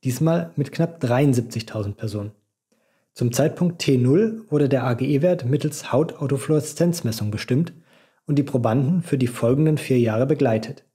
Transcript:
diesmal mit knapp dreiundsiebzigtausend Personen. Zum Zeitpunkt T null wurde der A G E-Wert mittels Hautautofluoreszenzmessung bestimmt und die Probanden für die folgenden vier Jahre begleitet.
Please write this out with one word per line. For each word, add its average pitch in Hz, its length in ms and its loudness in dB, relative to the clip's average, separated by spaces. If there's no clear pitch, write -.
diesmal 165 540 0
mit 143 160 -2
knapp 165 260 -2
dreiundsiebzigtausend 120 960 0
Personen. 104 360 -8
Zum 120 200 -2
Zeitpunkt 160 460 0
T 139 180 2
null 165 540 2
wurde 147 180 2
der 127 160 2
A 123 100 0
G 131 120 -4
E-Wert 147 400 2
mittels 147 460 -4
Hautautofluoreszenzmessung 143 1400 -2
bestimmt 127 420 -2
und 147 100 0
die 143 60 2
Probanden 135 600 0
für - 160 -2
die 127 80 2
folgenden 139 520 2
vier 127 220 0
Jahre 117 260 2
begleitet. 127 580 -2